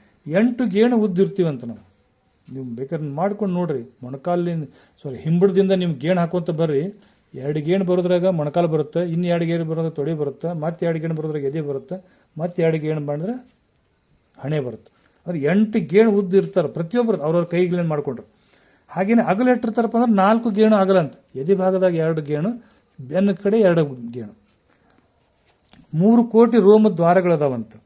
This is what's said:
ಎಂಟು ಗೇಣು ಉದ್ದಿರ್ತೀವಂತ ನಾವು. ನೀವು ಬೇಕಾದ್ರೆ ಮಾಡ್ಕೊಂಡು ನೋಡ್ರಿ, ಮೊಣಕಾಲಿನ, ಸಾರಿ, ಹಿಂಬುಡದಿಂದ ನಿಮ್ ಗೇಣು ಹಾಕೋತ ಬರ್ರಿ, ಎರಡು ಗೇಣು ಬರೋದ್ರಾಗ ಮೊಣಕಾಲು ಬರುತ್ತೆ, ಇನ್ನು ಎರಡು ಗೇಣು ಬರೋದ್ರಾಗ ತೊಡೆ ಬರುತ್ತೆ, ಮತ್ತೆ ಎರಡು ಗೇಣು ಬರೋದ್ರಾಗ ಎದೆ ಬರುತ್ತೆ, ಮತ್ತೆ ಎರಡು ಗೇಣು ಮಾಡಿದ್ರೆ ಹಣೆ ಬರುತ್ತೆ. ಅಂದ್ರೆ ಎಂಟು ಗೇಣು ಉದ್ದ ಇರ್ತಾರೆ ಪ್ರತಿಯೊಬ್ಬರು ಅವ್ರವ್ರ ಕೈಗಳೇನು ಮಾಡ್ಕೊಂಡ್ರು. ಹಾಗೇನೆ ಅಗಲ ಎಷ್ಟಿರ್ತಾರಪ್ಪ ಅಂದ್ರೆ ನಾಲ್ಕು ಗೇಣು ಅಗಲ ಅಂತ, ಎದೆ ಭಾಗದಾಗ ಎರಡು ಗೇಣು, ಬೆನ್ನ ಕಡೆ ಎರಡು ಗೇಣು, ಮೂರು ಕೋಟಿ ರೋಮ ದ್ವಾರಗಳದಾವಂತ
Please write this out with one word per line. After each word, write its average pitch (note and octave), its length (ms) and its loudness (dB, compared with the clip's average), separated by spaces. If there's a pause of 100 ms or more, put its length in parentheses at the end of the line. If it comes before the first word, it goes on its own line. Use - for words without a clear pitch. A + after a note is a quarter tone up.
(260)
ಎಂಟು A3+ 400 0
ಗೇಣು A3 300 2
ಉದ್ದಿರ್ತೀವಂತ F3+ 680 0
ನಾವು. A2 220 -14 (680)
ನೀವು C3 100 -10
ಬೇಕಾದ್ರೆ C3+ 440 -8
ಮಾಡ್ಕೊಂಡು F#3+ 460 -4
ನೋಡ್ರಿ, D#3+ 480 -6
ಮೊಣಕಾಲಿನ, E3+ 640 -4 (380)
ಸಾರಿ, C3 140 -10
ಹಿಂಬುಡದಿಂದ F#3 560 2
ನಿಮ್ F3+ 220 0
ಗೇಣು D#3+ 260 0
ಹಾಕೋತ E3+ 300 -2
ಬರ್ರಿ, D#3 500 -2 (340)
ಎರಡು C#3+ 260 -4
ಗೇಣು F3+ 240 0
ಬರೋದ್ರಾಗ F3+ 420 0
ಮೊಣಕಾಲು E3+ 420 0
ಬರುತ್ತೆ, D#3+ 440 -2
ಇನ್ನು F3 140 -2
ಎರಡು E3+ 180 0
ಗೇಣು E3 200 -2
ಬರೋದ್ರಾಗ D#3+ 280 -4
ತೊಡೆ D3+ 220 -4
ಬರುತ್ತೆ, D3+ 440 -6
ಮತ್ತೆ D#3+ 280 -6
ಎರಡು E3 120 -2
ಗೇಣು E3 160 -4
ಬರೋದ್ರಾಗ D#3 300 -6
ಎದೆ D3 180 -4
ಬರುತ್ತೆ, C#3+ 420 -8 (340)
ಮತ್ತೆ F3 240 -4
ಎರಡು D#3+ 160 0
ಗೇಣು D#3 220 -4
ಮಾಡಿದ್ರೆ D#3 460 -8 (920)
ಹಣೆ D3 220 -4
ಬರುತ್ತೆ. A#2+ 340 -12 (320)
ಅಂದ್ರೆ E3+ 180 -4
ಎಂಟು G#3 340 2
ಗೇಣು G3 320 4
ಉದ್ದ G3+ 240 0
ಇರ್ತಾರೆ F3 340 2
ಪ್ರತಿಯೊಬ್ಬರು F#3 540 -2
ಅವ್ರವ್ರ E3 220 0
ಕೈಗಳೇನು E3+ 440 0
ಮಾಡ್ಕೊಂಡ್ರು. C#3+ 380 -6 (640)
ಹಾಗೇನೆ G#3 340 2
ಅಗಲ G3+ 260 0
ಎಷ್ಟಿರ್ತಾರಪ್ಪ A#3 480 0
ಅಂದ್ರೆ A#3 200 2
ನಾಲ್ಕು A3 340 2
ಗೇಣು G#3+ 260 4
ಅಗಲ F#3+ 220 4
ಅಂತ, D3+ 140 0 (220)
ಎದೆ D3 200 0
ಭಾಗದಾಗ F#3 400 2
ಎರಡು D#3+ 280 0
ಗೇಣು, D3 260 -2 (600)
ಬೆನ್ನ F#3+ 240 0
ಕಡೆ G3+ 260 0
ಎರಡು F3 260 4 (260)
ಗೇಣು, A2+ 240 -12 (1600)
ಮೂರು A3 300 4
ಕೋಟಿ A#3 320 4
ರೋಮ G#3+ 320 6
ದ್ವಾರಗಳದಾವಂತ E3 960 0